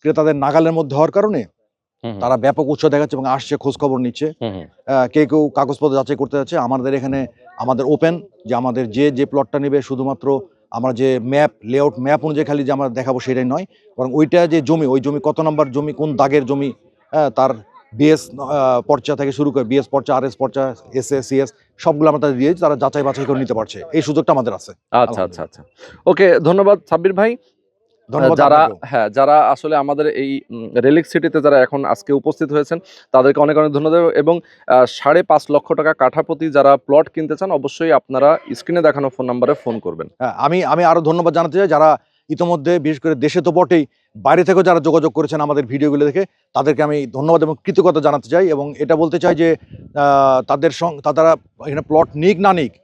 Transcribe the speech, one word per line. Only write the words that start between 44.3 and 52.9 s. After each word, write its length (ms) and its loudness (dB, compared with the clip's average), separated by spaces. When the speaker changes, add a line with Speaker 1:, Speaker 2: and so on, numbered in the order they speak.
Speaker 1:
থেকেও 180 4
যারা 180 4
যোগাযোগ 320 2
করেছেন 280 -4
আমাদের 260 -2
ভিডিওগুলো 400 0
দেখে, 180 -2
তাদেরকে 300 0
আমি 240 -2
ধন্যবাদ 360 0
এবং 120 -2
কৃতজ্ঞতা 360 2
জানাতে 280 0
চাই। 200 2
এবং 300 -4
এটা 180 0
বলতে 220 0
চাই 160 2
যে, 220 2
আহ, 480 2
তাদের 280 0
সং-, 300 -6
তারা 360 2
এখানে 140 -6
প্লট 340 2
নিক 260 0
না 120 4
নিক 200 -2